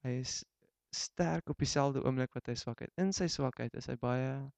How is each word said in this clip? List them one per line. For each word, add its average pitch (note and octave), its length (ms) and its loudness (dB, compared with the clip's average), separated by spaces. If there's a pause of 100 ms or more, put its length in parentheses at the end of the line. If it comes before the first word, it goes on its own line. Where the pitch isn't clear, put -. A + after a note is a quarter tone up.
hy B2+ 180 0
is - 220 -4 (500)
sterk - 560 0
op D3 140 0
dieselfde C#3 400 2
oomblik C3 300 2
wat - 140 -8
hy A#2+ 80 -2
swak - 300 -6
het. - 120 -12
In F#3+ 160 2
sy F3+ 140 0
swakheid C3 520 -2
is - 80 -8
hy B2 140 -2
baie B2+ 320 0 (240)